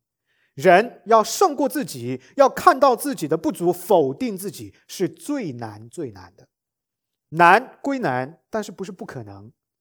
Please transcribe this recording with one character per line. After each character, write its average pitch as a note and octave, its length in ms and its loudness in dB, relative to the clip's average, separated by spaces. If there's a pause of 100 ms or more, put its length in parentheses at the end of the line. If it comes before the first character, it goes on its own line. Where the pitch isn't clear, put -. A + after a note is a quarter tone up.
(540)
人 F#3 500 4
要 A3 180 4
胜 D4+ 320 0
过 C#4 140 -2
自 C#4 160 -6
己， B2 360 -8 (160)
要 C4+ 120 6
看 C4+ 320 2
到 C4 160 4
自 C#4 180 -6
己 D#3+ 140 -8
的 D#3 80 0
不 F#3+ 160 -4
足， F3 180 -2
否 E3 440 0
定 A3 220 -6
自 F#3 140 -10
己， A2 240 -18 (120)
是 - 200 -6
最 A3+ 460 -8
难 A2 380 -14
最 C#3+ 220 -12
难 F#2 220 -20
的。 - 140 -20 (800)
难 F3 540 4
归 C#4 160 -4
难， C#3 500 -4
但 G#3+ 160 -8
是 G3+ 80 -16
不 F#3 100 -14
是 F#3 80 -12
不 F3+ 140 -14
可 C3 180 -14
能， G2+ 300 -20 (280)